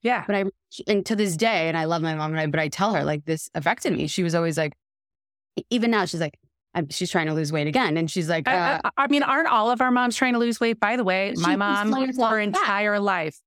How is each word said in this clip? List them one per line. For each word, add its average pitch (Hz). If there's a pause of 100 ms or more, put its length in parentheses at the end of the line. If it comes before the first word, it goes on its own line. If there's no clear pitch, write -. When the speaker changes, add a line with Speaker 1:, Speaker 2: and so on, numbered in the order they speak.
Speaker 1:
Yeah. 233
Speaker 2:
But 208
I, 196 (440)
and 202
to 226
this 202
day, 175
and 165
I 160
love 165
my 160
mom, 156
and 160
I, 156
but 151
I 156
tell 202
her, 143
like, 147
this 160
affected 175
me. 151
She 185
was 170
always 165
like, 151 (840)
e-, -
even 233
now, 208
she's 165
like, 151 (380)
I'm, 156
she's 175
trying 165
to 156
lose 156
weight 151
again. 165
And 165
she's 165
like, 160
Speaker 1:
I, 180
Speaker 2:
uh, -
Speaker 1:
I, 269
I -
mean, 285
aren't 285
all 226
of 247
our 254
moms 247
trying 247
to 233
lose 233
weight? 226
By 214
the 240
way, 190
Speaker 2:
She 165
Speaker 1:
my 175
Speaker 2:
was 190
Speaker 1:
mom, 202
Speaker 2:
telling 262
herself 254
Speaker 1:
her 220
Speaker 2:
that. 214
Speaker 1:
entire 208
life, 180